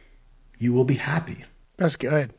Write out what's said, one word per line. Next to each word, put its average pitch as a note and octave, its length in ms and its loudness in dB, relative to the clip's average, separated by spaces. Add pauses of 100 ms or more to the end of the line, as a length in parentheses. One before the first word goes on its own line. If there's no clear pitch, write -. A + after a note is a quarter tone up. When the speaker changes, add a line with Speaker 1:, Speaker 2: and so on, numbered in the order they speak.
(580)
Speaker 1:
you A#2+ 160 0
will B2+ 120 4
be C3+ 100 2
happy. D#3+ 480 -4 (340)
Speaker 2:
That's E3 200 0
good. C3+ 420 0